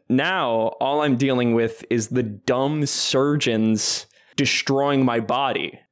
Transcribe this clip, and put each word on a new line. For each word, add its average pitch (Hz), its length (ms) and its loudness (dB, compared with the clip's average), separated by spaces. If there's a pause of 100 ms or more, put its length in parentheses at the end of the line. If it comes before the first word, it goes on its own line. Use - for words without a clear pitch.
Now, 127 680 0
all 139 220 0
I'm 143 160 2
dealing 123 380 2
with 113 340 -2
is 113 200 0
the 127 140 0
dumb 131 600 -2
surgeons 127 1200 0 (280)
destroying 139 720 0
my 117 140 2
body. 120 600 -2 (120)